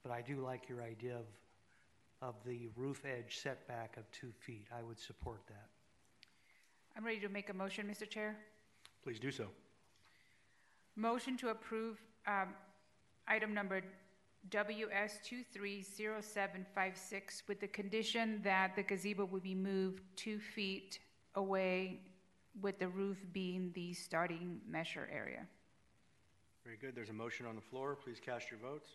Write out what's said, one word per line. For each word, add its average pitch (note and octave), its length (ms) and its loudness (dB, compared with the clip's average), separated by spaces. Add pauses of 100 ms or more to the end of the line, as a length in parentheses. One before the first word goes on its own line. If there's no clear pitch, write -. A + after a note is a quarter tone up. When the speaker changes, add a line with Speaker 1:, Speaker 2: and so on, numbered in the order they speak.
Speaker 1:
But B2+ 100 -4
I A#2+ 120 0
do C3+ 140 0
like B2+ 300 -2
your B2 140 -4
idea A#2 340 -4
of, A#2 100 -4 (960)
of B2 140 -4 (100)
the A#2+ 300 -2
roof C3+ 300 -2
edge A#2+ 360 -2
setback A#2+ 560 -4
of A2 140 -12
two B2 280 -8
feet. G#2 280 -10 (100)
I A#2 40 -4
would A2+ 180 -8
support - 480 -6
that. G2+ 200 -14 (1300)
Speaker 2:
I'm A3 100 -4
ready A3 140 2
to G3+ 100 0
make G3+ 200 -2
a G3+ 40 -2
motion, F#3+ 340 0
Mister G#3 180 -2
Chair. G#3+ 320 -2 (680)
Speaker 3:
Please A2+ 160 -4
do C3+ 120 2
so. A2+ 160 -2 (1500)
Speaker 2:
Motion A#3+ 420 2
to B3 120 0
approve, A3 520 -2 (260)
um, G3 220 4 (800)
item A3 260 6
number F#3+ 280 2 (680)
W G#3+ 440 2
S G#3 320 2
two B3 180 -6 (100)
three G3+ 280 -2
zero G#3+ 400 -2
seven G3 440 0 (100)
five F#3 220 4
six - 500 -6
with G3 120 -2
the G3+ 80 -2
condition G#3+ 760 2
that F#3+ 320 6
the G3+ 80 4
gazebo G3 420 2
will F#3+ 140 0
be F#3+ 160 0
moved F#3+ 480 4 (120)
two G#3+ 220 -2
feet F#3+ 640 -2 (360)
away, F#3+ 640 4 (640)
with G3 160 2
the F#3 100 4
roof F#3+ 300 2 (140)
being F#3 420 2
the F3 200 -2
starting E3+ 720 2
measure - 440 -2
area. - 360 -4 (1160)
Speaker 3:
Very A#2 140 -12
good. C3 160 -4
There's A2+ 160 -4
a G#2+ 40 -4
motion A#2 320 -2
on A2+ 100 -2
the G#2+ 60 -4
floor. C3+ 340 -2
Please B2 240 -8
cast A#2+ 320 -2
your A2 80 -10
votes. C#3 360 -8